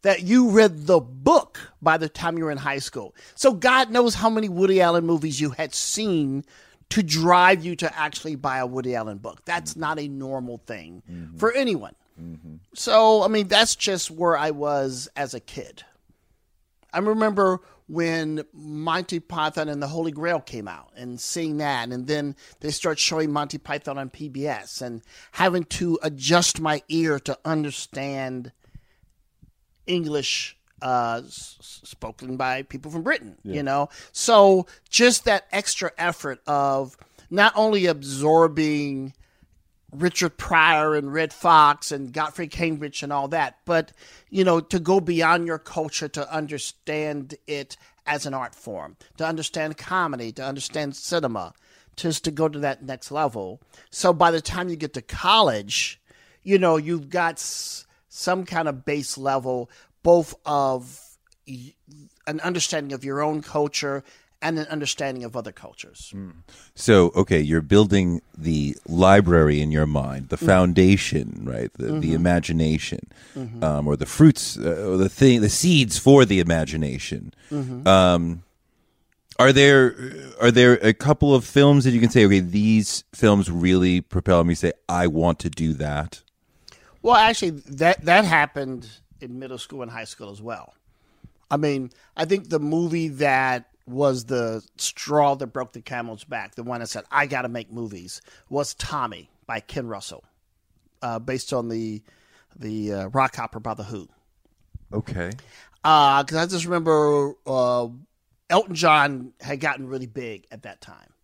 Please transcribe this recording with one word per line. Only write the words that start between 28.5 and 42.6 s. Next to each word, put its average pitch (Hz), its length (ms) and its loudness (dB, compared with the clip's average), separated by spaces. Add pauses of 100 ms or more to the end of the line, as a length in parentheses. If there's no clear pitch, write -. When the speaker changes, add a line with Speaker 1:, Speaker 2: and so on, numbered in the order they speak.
Speaker 1:
English, 151 720 -4 (260)
uh, 120 420 -2
s-, - 360 -20
s-, - 240 -20
spoken 127 520 -14
by 131 260 -4
people 135 280 -16
from 160 120 -8
Britain, 165 420 -6
Speaker 2:
Yeah. 185 100 -10
Speaker 1:
you 151 80 -4
know? 143 260 -2 (240)
So 196 540 6 (220)
just 240 380 2
that 202 260 0
extra 196 460 -4
effort 165 480 -6
of 139 500 -2 (340)
not 202 240 2
only 208 320 0
absorbing 147 1300 0 (880)
Richard 175 360 -2
Pryor 156 580 2
and 139 180 -4
Red 156 200 -2
Fox 151 600 4
and 139 200 -10
Godfrey 156 360 -6
Cambridge 151 540 -6